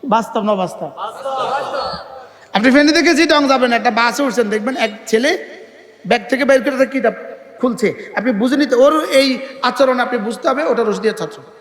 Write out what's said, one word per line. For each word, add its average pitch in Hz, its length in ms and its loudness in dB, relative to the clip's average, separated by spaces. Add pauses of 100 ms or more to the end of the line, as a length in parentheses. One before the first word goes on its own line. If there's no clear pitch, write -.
বাস্তব 226 380 -2
না 208 120 0
বাস্তব? 180 360 -6 (1600)
আপনি 233 180 2
ফেনী 294 220 6
থেকে 330 220 4
চিটাং 294 340 4
যাবেন, 254 240 4
একটা 233 180 2
বাসে 233 320 0
উঠছেন, 226 280 0
দেখবেন 214 260 -4
এক 220 140 -2 (160)
ছেলে 277 380 0 (640)
ব্যাগ 214 220 0
থেকে 269 160 0
বের 262 180 4
করে 269 100 -2
একটা 262 120 2
কিতাব 262 300 -2 (440)
খুলছে, 214 580 -2
আপনি 233 160 -2
বুঝে 208 240 0
নিতে, 269 180 0
ওর 302 300 6
এই 269 340 2 (240)
আচরণ 254 380 2
আপনি 240 180 -2
বুঝতে 220 300 -4
হবে 269 160 -2
ওটা 233 220 0
রশিদিয়া 202 280 -2
ছাত্র। - 280 -10 (180)